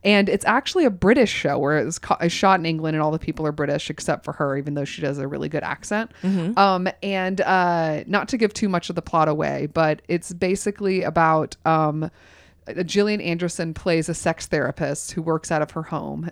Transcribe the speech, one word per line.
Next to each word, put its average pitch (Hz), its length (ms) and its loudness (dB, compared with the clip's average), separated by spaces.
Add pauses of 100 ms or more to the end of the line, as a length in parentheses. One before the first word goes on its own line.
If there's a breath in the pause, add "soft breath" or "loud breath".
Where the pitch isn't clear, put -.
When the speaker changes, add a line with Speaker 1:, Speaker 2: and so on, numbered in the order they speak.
Speaker 1:
and 202 240 4
it's - 160 0
actually 285 400 2
a 247 60 6
British 202 420 4
show 143 260 0
where 147 200 2
it's 143 200 -2
co-, - 220 -2
it's 170 140 0
shot 190 260 4
in 165 60 -4
England 160 280 -2
and 156 80 0
all 151 80 2
the 160 80 -2
people 156 280 -4
are 151 60 0
British 151 360 -2
except - 380 -4
for 147 60 -8
her, 139 260 -2
even 143 160 -4
though 143 100 -2
she - 160 -10
does 143 160 -2
a 139 100 -6
really 143 220 -6
good 147 160 -4
accent. 214 460 -4 (120 loud breath)
Speaker 2:
Mm-hmm. 190 360 0
Speaker 1:
Um, 190 300 4 (140)
and, 190 380 -2
uh, 170 680 2
not 185 220 0
to 269 80 -2
give 208 160 2
too - 160 -2
much 175 220 -2
of 175 60 -4
the 165 60 -4
plot 160 260 2
away, 151 440 -2
but 156 360 2
it's 175 260 -4
basically 190 680 -2
about, 160 640 2
um, 156 460 2 (760 soft breath)
Gillian 202 340 0
Anderson 170 540 -4
plays 165 340 0
a 170 60 -2
sex - 320 -4
therapist 143 640 -2
who - 100 -6
works 160 300 -2
out 156 120 2
of 151 100 -6
her 160 100 -6
home. 156 500 -6